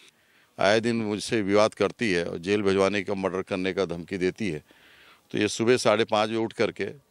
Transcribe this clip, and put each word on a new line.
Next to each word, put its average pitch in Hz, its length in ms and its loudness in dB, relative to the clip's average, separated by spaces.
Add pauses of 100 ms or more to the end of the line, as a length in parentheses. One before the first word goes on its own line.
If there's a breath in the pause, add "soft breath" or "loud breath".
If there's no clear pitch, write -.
(600 soft breath)
आए 107 200 4
दिन 117 160 0
मुझसे 107 460 -2
विवाद 104 320 4
करती 101 380 -2
है 87 140 0
और 92 120 -6
जेल 101 240 0
भिजवाने 95 420 2
का, 101 100 -6
मर्डर 95 280 -2
करने 92 320 -4
का 95 120 0
धमकी 85 320 -8
देती 90 320 -2
है। 76 140 -8 (680 soft breath)
तो - 60 -4
ये 107 100 0
सुबह 117 300 2
साढ़े 110 260 2
पाँच 110 260 0
बजे 113 80 -4
उठ 110 160 -4
करके 98 340 -4 (240)